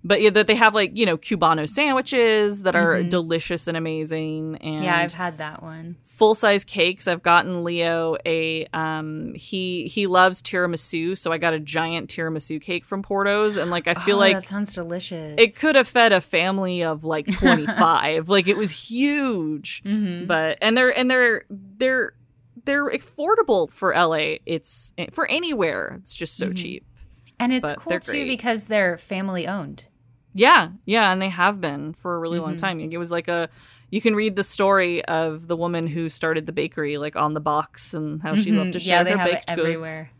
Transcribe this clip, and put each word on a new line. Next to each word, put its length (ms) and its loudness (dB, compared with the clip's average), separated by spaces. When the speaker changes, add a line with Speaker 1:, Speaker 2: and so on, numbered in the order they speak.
Speaker 1:
But 180 2
yeah, 80 8
that 160 4
they 80 4
have, 180 6
like, 240 2
you 80 2
know, 140 2
Cubano 500 2
sandwiches 920 2
that 140 2
are 220 4
Speaker 2:
Mm-hmm. 100 0
Speaker 1:
delicious 580 -2
and 100 -4
amazing. 840 -4
And 260 -6
Speaker 2:
Yeah, 140 2
I've 160 0
had 240 -8
that 260 -12
one. 400 -14
Speaker 1:
full-size 600 4
cakes. 440 0
I've 140 -2
gotten 420 2
Leo 600 0
a, 480 -2
um, 600 -6
he, 540 -6
he 180 -2
loves 360 6
tiramisu, 760 -2
so 140 -2
I 60 0
got 160 0
a 40 -2
giant 500 -4
tiramisu 540 -6
cake 220 -6
from 180 -8
Porto's, 540 0
and, 160 -2
like, 160 0
I 60 2
feel 220 2
Speaker 2:
Oh, 40 2
Speaker 1:
like 160 8
Speaker 2:
that 100 -8
sounds 280 -6
delicious. 640 -8
Speaker 1:
it 180 6
could 180 2
have 140 4
fed 240 4
a 80 4
family 640 -2
of, 180 -4
like, 240 -4
Speaker 2:
<laughs> 60 0
Speaker 1:
twenty-five. 960 2
Like, 180 4
it 100 2
was 140 0
huge. 1120 -2
Speaker 2:
Mm-hmm. 420 -2
Speaker 1:
But, 360 0
and 140 2
they're, 200 4
and 140 2
they're, 400 2
they're, 640 -2
they're 260 0
affordable 840 0
for 200 -2
L 220 2
A. 320 -2
It's, 460 -6
for 160 -4
anywhere. 720 -2
It's 140 -8
just 220 -6
so 100 -4
Speaker 2:
Mm-hmm. 80 -6
Speaker 1:
cheap. 320 -10
Speaker 2:
And 120 0
it's 100 0
Speaker 1:
But 180 -4
Speaker 2:
cool, 100 -12
Speaker 1:
they're 100 -2
Speaker 2:
too, 120 -8
Speaker 1:
great. 160 -4
Speaker 2:
because 380 -4
they're 300 0
family 520 -6
owned. 380 -8
Speaker 1:
Yeah, 320 6
yeah, 280 4
and 100 0
they 80 -2
have 320 0
been 320 -6
for 200 -6
a 40 -4
really 200 -4
long 180 -4
Speaker 2:
Mm-hmm. 20 -
Speaker 1:
time. 220 -4
It 180 -8
was 120 -6
like 180 -2
a, 200 -2
you 120 -2
can 120 4
read 220 0
the 80 0
story 640 2
of 420 -2
the 80 -2
woman 300 -2
who 240 -4
started 340 -2
the 80 -10
bakery, 460 -4
like, 180 -8
on 160 0
the 80 -4
box 540 -4
and 280 -6
how 120 -4
she 180 2
loved 220 2
Speaker 2:
Mm-hmm. 40 -4
Speaker 1:
to 60 -6
Speaker 2:
Yeah, 140 2
Speaker 1:
share 60 4
Speaker 2:
they 80 0
Speaker 1:
her 60 2
Speaker 2:
have 100 0
it 40 2
Speaker 1:
baked 160 -4
goods. 120 -4
Speaker 2:
everywhere. 600 -4